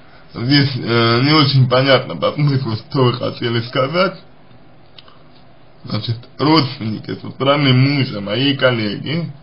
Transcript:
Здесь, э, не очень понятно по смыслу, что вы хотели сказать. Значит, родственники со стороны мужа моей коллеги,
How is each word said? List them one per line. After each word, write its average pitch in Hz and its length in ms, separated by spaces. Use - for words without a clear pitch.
Здесь, 131 420
э, 117 460
не 147 100
очень 135 380
понятно 127 480
по - 160
смыслу, 131 420
что 131 300
вы 120 80
хотели 117 480
сказать. 165 580
Значит, - 320
родственники 123 760
со 107 140
стороны 139 440
мужа 131 460
моей 123 380
коллеги, 120 760